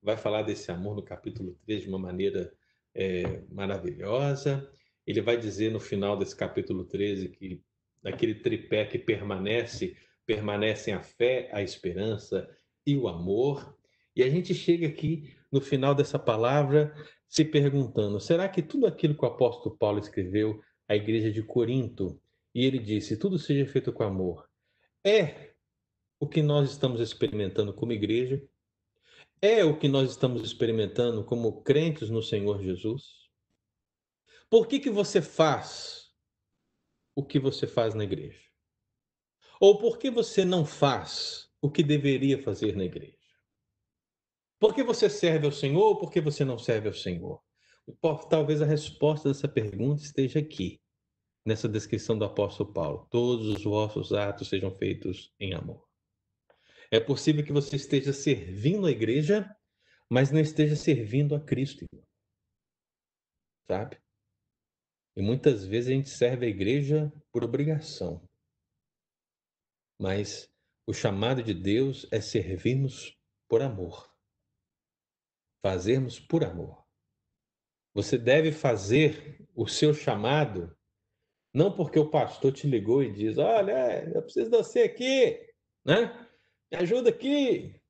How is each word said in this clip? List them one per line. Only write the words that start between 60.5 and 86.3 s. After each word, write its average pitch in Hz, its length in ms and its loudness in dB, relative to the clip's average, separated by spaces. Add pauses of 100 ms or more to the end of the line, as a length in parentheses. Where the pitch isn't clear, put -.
servindo 139 600 0
a 147 40 -2
Cristo, - 500 -4
irmão. - 160 -20 (1600)
Sabe? 104 300 -6 (1200)
E 104 60 -4
muitas 117 420 2
vezes 113 240 -4
a 131 60 0
gente 135 160 -2
serve 123 360 0
a - 20 0
igreja 139 640 -2 (220)
por 120 120 -2
obrigação. 123 840 -4 (1700)
Mas 98 540 -4 (340)
o 110 60 -4
chamado 113 500 0
de 110 120 -4
Deus 110 560 -2
é 113 100 -2
servirmos 113 960 -4 (320)
por 117 140 2
amor. 95 480 -8 (1500)
Fazermos 104 560 0
por 165 240 -2
amor. 87 420 -10 (1120)
Você 104 220 0
deve 135 340 4
fazer 131 1040 0
o 113 140 -2
seu 151 240 4
chamado, 110 800 0 (800)
não 170 180 4
porque 170 280 0
o 151 100 6
pastor 135 440 0
te - 140 -6
ligou 120 360 2
e 113 100 -2
diz, 107 240 -2
"Olha, 190 760 2
eu - 100 -2
preciso - 280 -2
de 240 60 4
você 226 240 2
aqui, 247 580 2 (460)
né? 220 420 2 (460)